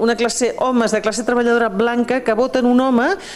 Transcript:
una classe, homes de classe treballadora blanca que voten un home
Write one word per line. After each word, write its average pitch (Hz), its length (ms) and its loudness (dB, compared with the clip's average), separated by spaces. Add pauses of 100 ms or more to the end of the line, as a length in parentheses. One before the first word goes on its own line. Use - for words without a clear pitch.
una 226 160 0
classe, 233 380 -2 (100)
homes 233 320 0
de 202 80 -2
classe 214 240 -4
treballadora 240 400 2
blanca 240 560 -2
que 220 140 0
voten 254 260 0
un 247 160 4
home 262 300 2 (260)